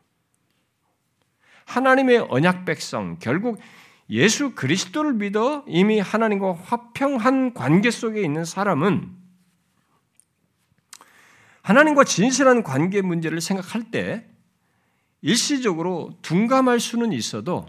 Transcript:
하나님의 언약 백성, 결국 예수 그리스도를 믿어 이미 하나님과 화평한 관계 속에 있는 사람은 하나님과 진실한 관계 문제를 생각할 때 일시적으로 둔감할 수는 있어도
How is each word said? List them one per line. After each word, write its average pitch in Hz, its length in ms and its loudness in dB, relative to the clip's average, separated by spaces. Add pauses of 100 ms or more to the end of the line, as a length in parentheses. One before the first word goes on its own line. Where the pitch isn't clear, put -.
(1600)
하나님의 262 640 4
언약 175 360 2
백성, 110 560 -6
결국 196 380 -2 (520)
예수 220 440 0
그리스도를 254 600 -2
믿어 214 540 -2
이미 208 320 2
하나님과 202 540 -2
화평한 254 1000 -2
관계 175 360 2
속에 220 300 -4
있는 160 240 -2
사람은 190 680 -2 (2500)
하나님과 285 420 4
진실한 247 600 2
관계 175 360 -2
문제를 170 400 -4
생각할 196 520 -6
때 123 340 -6 (920)
일시적으로 185 1000 -2
둔감할 240 580 2
수는 233 320 -2
있어도 117 560 -4